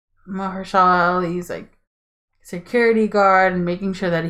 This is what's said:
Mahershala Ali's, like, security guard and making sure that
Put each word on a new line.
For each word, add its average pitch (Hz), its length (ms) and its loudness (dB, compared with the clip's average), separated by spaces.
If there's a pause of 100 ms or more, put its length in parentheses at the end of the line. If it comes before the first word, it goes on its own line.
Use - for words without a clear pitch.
(280)
Mahershala 185 840 0
Ali's, 180 340 -4
like, - 300 -14 (640)
security 220 640 0
guard 190 460 4
and 180 120 -2
making 185 280 -4
sure 180 180 -4
that 165 200 -2